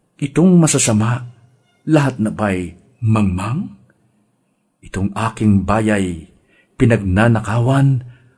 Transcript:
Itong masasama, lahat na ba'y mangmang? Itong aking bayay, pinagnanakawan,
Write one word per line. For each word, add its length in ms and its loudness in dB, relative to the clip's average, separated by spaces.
Itong 400 4
masasama, 720 0
lahat 320 0
na 120 -2
ba'y 440 -4
mangmang? 720 -2
Itong 320 -6
aking 560 0
bayay, 640 -2
pinagnanakawan, 1200 2